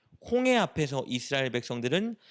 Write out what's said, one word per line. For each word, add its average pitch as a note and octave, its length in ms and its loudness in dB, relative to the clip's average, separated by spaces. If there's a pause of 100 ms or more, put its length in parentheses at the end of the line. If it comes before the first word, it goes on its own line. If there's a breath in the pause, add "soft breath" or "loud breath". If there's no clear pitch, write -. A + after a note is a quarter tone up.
(320)
홍해 B3+ 240 4
앞에서 D3 520 0
이스라엘 C3 440 -2
백성들은 B2+ 640 -2 (160 soft breath)